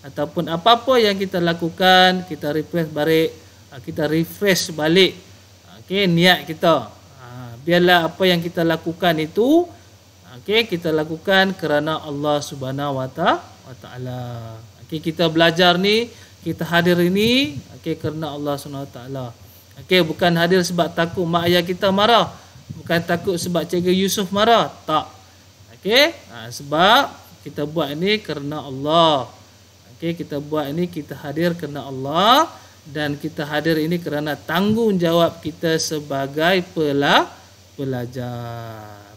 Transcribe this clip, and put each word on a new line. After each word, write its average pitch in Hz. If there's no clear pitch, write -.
ataupun 147
apa-apa 233
yang 208
kita 190
lakukan, 180
kita 151
refresh 156
balik, 156
ha, 143
kita 147
refresh 170
balik, 160
okey, 190
niat 170
kita. 156
Ha, -
biarlah 175
apa 190
yang 175
kita 170
lakukan 165
itu, 254
okey, 220
kita 170
lakukan 165
kerana 151
Allah 147
Subhanahu 139
wa 131
ta-, 220
wa 131
taala. 123
Okey, 156
kita 165
belajar 170
ni, 220
kita 160
hadir 170
ini, 233
okey, 160
kerana 156
Allah 147
Subhanahu 139
wa 139
taala. 131
Okey, 185
bukan 170
hadir 170
sebab 170
takut 170
mak 170
ayah 175
kita 185
marah, 208
bukan 170
takut 175
sebab 170
Cikgu 180
Yusof 190
marah, 202
tak. 156
Okey, 277
ha, 117
sebab 170
kita 147
buat 151
ni 190
kerana 147
Allah. 143
Okey, 165
kita 151
buat 147
ini, 170
kita 151
hadir 160
kerana 143
Allah 165
dan 147
kita 156
hadir 151
ini 165
kerana 147
tanggungjawab 180
kita 160
sebagai 147
pela-, 156
pelajar. 120